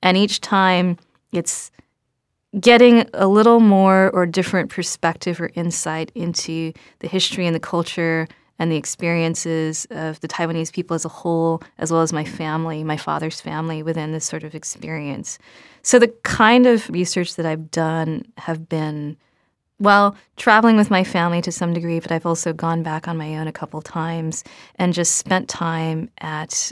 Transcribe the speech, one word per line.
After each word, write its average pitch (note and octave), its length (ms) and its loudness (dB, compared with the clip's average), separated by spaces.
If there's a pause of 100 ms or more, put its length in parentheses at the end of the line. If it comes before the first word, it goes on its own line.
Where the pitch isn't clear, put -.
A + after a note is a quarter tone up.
And F#3 160 4
each G#3 240 0
time F#3 560 2 (340)
it's - 380 -6 (880)
getting A#3 540 8
a G3 120 2
little A3 340 6
more F#3+ 500 6
or F3+ 160 0
different F3 420 -2
perspective - 720 -4
or E3 140 -6
insight E3 600 -6
into E3 600 -6 (240)
the - 100 -10
history F#3 380 -2
and E3+ 80 0
the E3 60 -2
culture E3 680 -2 (300)
and E3 120 0
the D#3+ 60 0
experiences E3 1120 -4
of D#3 300 -8
the D#3+ 80 -10
Taiwanese E3 440 -4
people E3+ 220 -6
as D#3+ 120 -6
a - 20 -8
whole, E3 540 -2 (160)
as D#3+ 120 -4
well E3 120 4
as D#3+ 100 0
my D3+ 120 -2
family, D#3+ 600 -6
my D#3 140 -4
father's D#3 420 -6
family D#3 420 -8
within D#3 300 -6
this D#3 140 -8
sort D#3+ 180 -10
of D#3 100 -16
experience. D3+ 840 -10 (420)
So - 180 4
the A#3 140 4 (100)
kind A#3+ 440 4
of A#3 240 2
research F3 460 -4
that E3 100 -4
I've D#3 240 -6
done D#3+ 560 -4 (100)
have D#3+ 320 -8
been D3+ 480 -6 (640)
well, G3+ 340 6 (200)
traveling A3 400 6
with G#3 160 4
my F#3 100 4
family F3 400 0
to F3 80 -4
some E3+ 220 -2
degree, E3+ 260 -2
but E3 140 -6
I've E3 120 -2
also E3 280 -2
gone E3 320 -2
back D#3+ 240 -6
on E3+ 80 -6
my D#3 200 -8
own D#3 120 -6
a D#3 40 -10
couple D#3 300 -12
times D#3+ 640 -6 (320)
and F3+ 180 0
just E3+ 220 0
spent - 320 -2
time D#3+ 600 -4 (100)
at D#3 540 -8